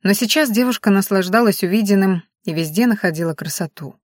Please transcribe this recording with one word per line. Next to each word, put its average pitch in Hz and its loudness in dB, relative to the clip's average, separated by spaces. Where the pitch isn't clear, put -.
Но 196 2
сейчас 254 0
девушка 233 0
наслаждалась 190 2
увиденным 196 2
и 165 -6
везде 165 0
находила 170 -2
красоту. - -10